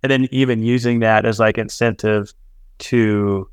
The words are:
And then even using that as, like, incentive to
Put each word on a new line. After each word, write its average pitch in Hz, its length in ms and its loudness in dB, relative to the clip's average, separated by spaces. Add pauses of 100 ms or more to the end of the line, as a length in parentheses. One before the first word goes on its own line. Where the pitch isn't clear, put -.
And 135 80 -2
then 131 200 0
even 127 320 0
using 120 380 0
that 110 240 2
as, 110 140 0
like, 110 180 2
incentive 107 760 -2 (460)
to 104 760 0